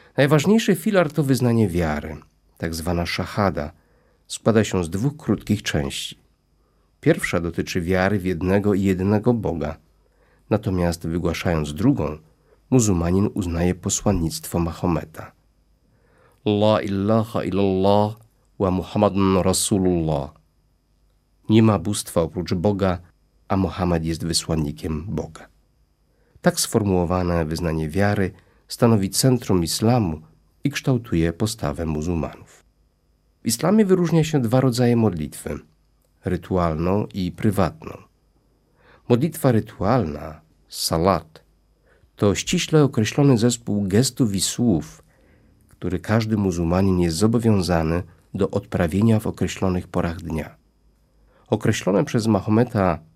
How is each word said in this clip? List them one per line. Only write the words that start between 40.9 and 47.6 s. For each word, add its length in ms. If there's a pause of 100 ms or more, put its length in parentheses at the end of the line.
to 200
ściśle 480
określony 540
zespół 500
gestów 480
i 60
słów, 640 (640)
który 300
każdy 380
muzułmanin 600
jest 180
zobowiązany 840 (300)